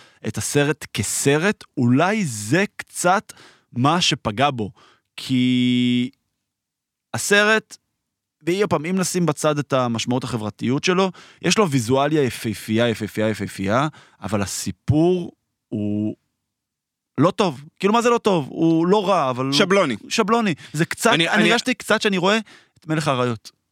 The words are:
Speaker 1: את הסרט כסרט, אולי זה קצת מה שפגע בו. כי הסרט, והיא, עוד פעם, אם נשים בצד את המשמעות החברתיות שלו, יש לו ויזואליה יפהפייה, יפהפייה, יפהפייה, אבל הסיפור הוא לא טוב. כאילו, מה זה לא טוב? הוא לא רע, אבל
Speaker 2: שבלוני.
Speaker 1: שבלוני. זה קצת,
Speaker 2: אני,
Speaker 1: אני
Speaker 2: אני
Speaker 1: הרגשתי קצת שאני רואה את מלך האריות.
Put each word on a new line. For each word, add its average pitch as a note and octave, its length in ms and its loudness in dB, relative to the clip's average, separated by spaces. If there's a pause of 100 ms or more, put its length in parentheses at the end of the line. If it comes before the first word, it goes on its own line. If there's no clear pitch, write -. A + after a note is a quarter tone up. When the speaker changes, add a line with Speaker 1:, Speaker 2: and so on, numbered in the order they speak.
(280)
Speaker 1:
את A2 100 -8
הסרט C#3+ 560 -2
כסרט, D#3 720 0 (120)
אולי D#3+ 480 2
זה A#2+ 400 -2 (120)
קצת - 560 -2 (400)
מה D3 280 2
שפגע C3+ 500 0
בו. A#2 200 -6 (460)
כי B2 920 0 (1040)
הסרט, G#3 600 2 (720)
והיא, F#3+ 160 0
עוד G3+ 80 0
פעם, D3+ 160 -2
אם F#3 120 0
נשים F3+ 280 0
בצד D3+ 320 0
את C#3+ 140 -4
המשמעות B2 520 -2
החברתיות A#2 600 -4
שלו, F#3 260 2 (320)
יש F#3 160 0
לו G3 120 2
ויזואליה C3+ 520 2
יפהפייה, A2+ 680 -2
יפהפייה, G#2+ 400 -4
יפהפייה, G#2 600 -2 (340)
אבל G2+ 200 -2
הסיפור E3 880 -2 (360)
הוא G#2 460 -4 (1040)
לא E3 100 4
טוב. D3+ 340 -2 (140)
כאילו, G3 140 0
מה A#3 100 2
זה A#3+ 80 4
לא A#3 80 2
טוב? F3+ 300 0
הוא E3 380 2
לא F#3+ 220 2
רע, D#3+ 220 2
אבל C3 220 -4
Speaker 2:
שבלוני. F3 440 2 (120)
Speaker 1:
שבלוני. A3 460 0 (180)
זה D#3 120 0
קצת, - 280 0
Speaker 2:
אני, E3 160 2
Speaker 1:
אני - 140 2
Speaker 2:
אני F3 80 4
Speaker 1:
הרגשתי A#3+ 240 0
קצת - 280 -2
שאני G3+ 160 0
רואה G3 200 2 (400)
את - 80 -20
מלך D3+ 220 -2
האריות. B2 420 -2 (220)